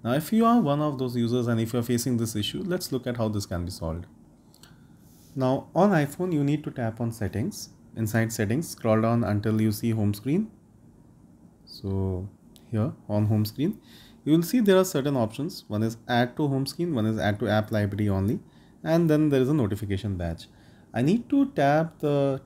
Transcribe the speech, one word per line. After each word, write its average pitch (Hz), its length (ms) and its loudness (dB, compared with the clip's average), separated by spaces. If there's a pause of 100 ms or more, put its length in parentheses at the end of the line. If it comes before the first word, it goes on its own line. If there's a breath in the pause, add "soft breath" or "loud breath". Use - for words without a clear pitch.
Now, 117 100 -2
if 151 200 -2
you 226 120 4
are 233 140 6
one 147 220 2
of 147 160 -2
those 127 180 -2
users 117 300 2
and 117 160 0
if 117 100 -2
you're 120 120 0
facing 120 340 0
this 113 180 -2
issue, - 300 -4
let's 180 260 -4
look 127 140 -4
at 123 120 -4
how 113 100 0
this 101 180 -4
can 87 200 -4
be 87 60 -8
solved. 85 360 -6 (1300 loud breath)
Now, 131 400 -2
on 196 160 4
iPhone, 175 420 0
you 147 100 2
need 143 200 0
to 143 80 -8
tap 113 280 -4
on 117 120 -2
Settings. 117 580 -6 (260)
Inside 113 380 0
Settings, 117 360 -2
scroll 110 300 0
down 117 240 2
until 107 380 0
you 110 100 2
see 110 200 -2
home 104 240 0
screen. 185 340 -2 (1160)
So 95 600 -4 (440)
here 120 220 0 (140)
on 107 200 0
home 107 180 2
screen, 151 340 -4 (460 loud breath)
you 143 80 4
will 170 100 4
see 233 160 0
there 202 180 6
are 185 80 6
certain 147 300 -2
options. - 540 -2
One 104 120 0
is 113 140 0 (120)
Add 123 280 2
to 151 140 0
Home 135 160 0
Screen, 170 280 -4
one 110 120 0
is 110 120 0
Add 101 220 0
to 120 80 -2
App 107 240 0
Library 104 380 0
only, 98 320 0 (420 loud breath)
and 165 260 2
then 151 200 4
there 135 120 4
is 127 80 2
a 147 40 2
notification 101 640 -2
badge. 85 300 -6 (460 loud breath)
I 117 80 -2
need 185 280 0
to 277 220 2
tap 156 480 0
the 139 460 0